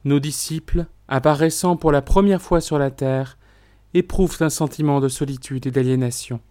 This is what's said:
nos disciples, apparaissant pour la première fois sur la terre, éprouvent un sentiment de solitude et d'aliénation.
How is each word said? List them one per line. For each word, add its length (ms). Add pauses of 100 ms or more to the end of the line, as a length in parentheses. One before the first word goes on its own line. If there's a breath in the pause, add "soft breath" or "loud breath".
nos 160
disciples, 680 (200)
apparaissant 680
pour 140
la 100
première 400
fois 180
sur 180
la 140
terre, 460 (560 soft breath)
éprouvent 480
un 80
sentiment 500
de 80
solitude 600
et 40
d'aliénation. 800